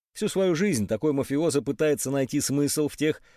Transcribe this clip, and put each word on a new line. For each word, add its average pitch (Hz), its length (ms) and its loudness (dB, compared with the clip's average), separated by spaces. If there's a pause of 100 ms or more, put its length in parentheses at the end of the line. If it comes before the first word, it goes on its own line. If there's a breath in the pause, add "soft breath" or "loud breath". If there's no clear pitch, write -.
(140)
Всю 214 140 -2
свою 190 260 2
жизнь 151 340 0
такой 143 240 0
мафиоза 139 480 0
пытается 143 500 0
найти 139 300 -2
смысл 143 480 0
в - 80 -12
тех 151 240 0 (160 soft breath)